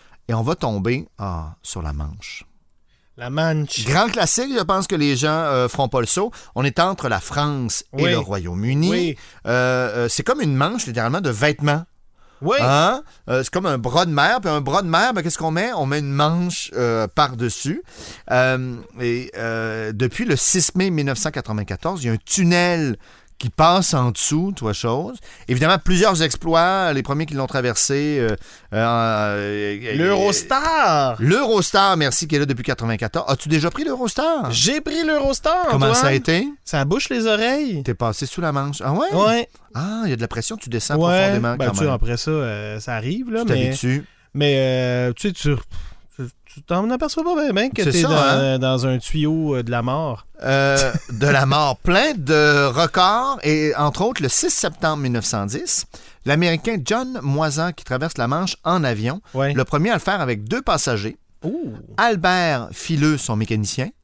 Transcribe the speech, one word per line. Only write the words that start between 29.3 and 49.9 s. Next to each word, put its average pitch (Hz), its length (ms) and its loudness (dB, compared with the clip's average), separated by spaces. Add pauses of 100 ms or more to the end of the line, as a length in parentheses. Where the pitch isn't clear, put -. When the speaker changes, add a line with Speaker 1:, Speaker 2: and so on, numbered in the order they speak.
Speaker 1:
euh, 117 160 -6
Speaker 2:
L'Eurostar. 190 1200 2
Speaker 1:
L'Eurostar, 196 760 4
merci, 151 300 0
qui 151 80 -2
est 143 60 2
là 143 60 2
depuis 113 180 -4
quatre-vingt-quatorze. 117 640 -2
As-tu - 180 -2
déjà 160 220 2
pris 294 140 -6
l'Eurostar ? 262 680 -2
Speaker 2:
J'ai 262 300 0
pris 311 240 -4
l'Eurostar, 302 640 0
Speaker 1:
Comment 135 240 4
ça 254 140 4
a - 20 4
Speaker 2:
Antoine. 135 40 4
Speaker 1:
été ? 165 340 0 (160)
Speaker 2:
Ça 143 200 -2
bouche 190 260 0
les 233 180 0
oreilles. 220 560 0
Speaker 1:
T'es 117 100 -2
passé 113 320 -2
sous - 140 -8
la 165 100 0
Manche. 143 340 -4
Ah 135 80 0
ouais ? 277 220 0
Speaker 2:
Ouais. 220 340 2 (240)
Speaker 1:
Ah, 202 340 -6
il 170 40 -2
y - 20 0
a 123 40 -2
de 113 40 -8
la 117 60 -2
pression, - 300 -6
tu 208 120 -14
descends 120 280 -2
Speaker 2:
Ouais. 170 240 4
Speaker 1:
profondément 123 340 2
Speaker 2:
Ben, 131 120 -2
Speaker 1:
quand - 80 2
Speaker 2:
tu 196 40 0
sais, 175 60 2
Speaker 1:
même. 139 100 2
Speaker 2:
après 117 220 0
ça, 156 160 -4
euh, 107 480 -4
ça 117 160 -8
arrive, 185 340 -6
là, 226 160 -2
Speaker 1:
Tu 185 60 2
Speaker 2:
mais 131 140 2
Speaker 1:
t'habitues. 131 380 -2 (300)
Speaker 2:
mais, 143 240 2
euh, 127 560 0
tu - 140 -2
sais, 196 40 0
tu, 147 220 0 (640)
tu, 135 60 -10 (320)
tu 143 80 -20
t'en 185 280 -2
aperçois 294 320 -2
pas 349 180 0
bien, 294 120 0
bien 214 180 0
que 220 140 -2
Speaker 1:
C'est 139 80 4
Speaker 2:
t'es 170 100 4
Speaker 1:
ça, - 60 2
Speaker 2:
dans, 156 80 4
Speaker 1:
hein ? 135 420 4
Speaker 2:
dans 131 300 0
un 127 100 0
tuyau, 151 560 0
euh, 123 80 -2
de 117 80 -6
la 120 120 -2
mort. 131 440 -4 (160)